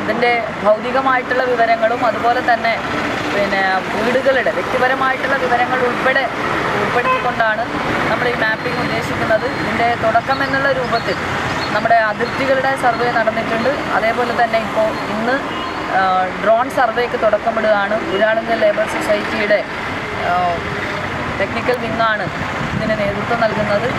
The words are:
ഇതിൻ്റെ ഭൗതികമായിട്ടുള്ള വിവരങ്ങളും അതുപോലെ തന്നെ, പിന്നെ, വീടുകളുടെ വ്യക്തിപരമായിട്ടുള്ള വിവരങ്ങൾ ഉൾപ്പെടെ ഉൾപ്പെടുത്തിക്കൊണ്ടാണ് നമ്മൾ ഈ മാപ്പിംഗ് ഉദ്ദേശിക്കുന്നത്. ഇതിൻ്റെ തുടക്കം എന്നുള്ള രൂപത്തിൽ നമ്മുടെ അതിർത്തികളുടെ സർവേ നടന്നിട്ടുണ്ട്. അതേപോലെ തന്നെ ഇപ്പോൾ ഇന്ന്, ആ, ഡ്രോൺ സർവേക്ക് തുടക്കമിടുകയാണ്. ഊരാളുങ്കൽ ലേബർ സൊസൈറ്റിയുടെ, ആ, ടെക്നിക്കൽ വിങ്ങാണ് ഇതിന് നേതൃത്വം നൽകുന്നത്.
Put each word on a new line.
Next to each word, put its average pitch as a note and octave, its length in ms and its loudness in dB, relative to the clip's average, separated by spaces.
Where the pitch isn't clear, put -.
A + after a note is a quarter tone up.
ഇതിൻ്റെ A#3 280 2
ഭൗതികമായിട്ടുള്ള B3 800 2
വിവരങ്ങളും A#3 600 2
അതുപോലെ A#3+ 480 2
തന്നെ, A3+ 200 2
പിന്നെ, G3+ 280 0
വീടുകളുടെ B3 540 2
വ്യക്തിപരമായിട്ടുള്ള C4 960 0
വിവരങ്ങൾ B3 420 2
ഉൾപ്പെടെ C4 380 2
ഉൾപ്പെടുത്തിക്കൊണ്ടാണ് A3+ 880 0
നമ്മൾ A#3 180 0
ഈ A#3+ 80 -2
മാപ്പിംഗ് A3 380 -2
ഉദ്ദേശിക്കുന്നത്. A3+ 640 0
ഇതിൻ്റെ A3+ 280 0
തുടക്കം A#3 400 2
എന്നുള്ള C4+ 280 0
രൂപത്തിൽ A#3 440 -2
നമ്മുടെ A3 200 4
അതിർത്തികളുടെ C4 760 0
സർവേ A#3+ 280 2
നടന്നിട്ടുണ്ട്. A3+ 600 0
അതേപോലെ A3+ 360 0
തന്നെ A3+ 240 2
ഇപ്പോൾ A3 220 2
ഇന്ന്, A3+ 240 0
ആ, F#3+ 40 4
ഡ്രോൺ A3+ 220 4
സർവേക്ക് A#3+ 460 0
തുടക്കമിടുകയാണ്. G#3+ 720 2
ഊരാളുങ്കൽ A3 500 2
ലേബർ G#3 300 4
സൊസൈറ്റിയുടെ, G#3 680 0
ആ, F3 40 2
ടെക്നിക്കൽ B3 440 0
വിങ്ങാണ് A3 420 0
ഇതിന് G#3+ 260 0
നേതൃത്വം G#3 400 -2
നൽകുന്നത്. G#3 460 0